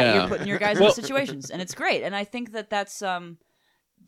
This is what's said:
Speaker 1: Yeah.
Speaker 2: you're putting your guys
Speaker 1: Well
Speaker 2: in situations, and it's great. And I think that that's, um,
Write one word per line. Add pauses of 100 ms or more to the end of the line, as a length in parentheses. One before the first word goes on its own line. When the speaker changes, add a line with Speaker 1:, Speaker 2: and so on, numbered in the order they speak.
Speaker 1:
Yeah.
Speaker 2:
you're
putting
your
guys
Speaker 1:
Well
Speaker 2:
in
situations,
and
it's
great.
And
I
think
that
that's,
um, (720)